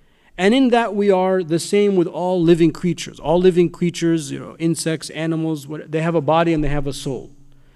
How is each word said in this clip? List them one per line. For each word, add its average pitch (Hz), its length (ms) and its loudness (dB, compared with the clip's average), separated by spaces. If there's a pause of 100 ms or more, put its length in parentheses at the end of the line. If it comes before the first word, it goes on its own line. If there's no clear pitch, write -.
(380)
And 196 160 4
in 262 160 4
that 233 240 0
we 202 160 2
are 185 340 2
the 160 140 0
same 202 360 2
with 175 140 2
all 180 320 -2
living 165 320 4
creatures. - 480 -6
All 160 180 2
living 180 300 4
creatures, 165 640 -2
you 135 60 -6
know, 123 200 -14
insects, 160 520 -4
animals, 160 560 -6
what, 151 260 -14
they 156 80 -2
have 170 140 0
a 160 80 0
body 165 320 2
and 151 100 0
they 143 60 0
have 143 160 -2
a 139 80 -6
soul. - 380 -10 (440)